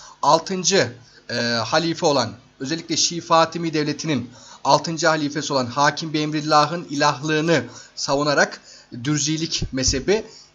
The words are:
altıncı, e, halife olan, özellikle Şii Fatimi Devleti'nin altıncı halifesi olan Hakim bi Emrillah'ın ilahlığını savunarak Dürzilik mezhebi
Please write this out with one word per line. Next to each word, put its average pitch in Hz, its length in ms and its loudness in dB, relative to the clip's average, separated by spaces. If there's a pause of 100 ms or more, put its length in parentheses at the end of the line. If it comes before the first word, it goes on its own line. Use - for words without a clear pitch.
(220)
altıncı, 165 680 2 (380)
e, 117 120 -6
halife 156 640 0
olan, 131 260 2 (280)
özellikle 156 360 -4
Şii 170 240 -2
Fatimi 165 540 2
Devleti'nin 151 560 -2 (340)
altıncı 151 420 2
halifesi 151 460 0
olan 127 140 0
Hakim 147 460 0
bi 156 60 -2
Emrillah'ın 151 720 0
ilahlığını 147 760 0 (320)
savunarak 147 640 0 (440)
Dürzilik 151 580 -2 (100)
mezhebi 131 540 0 (280)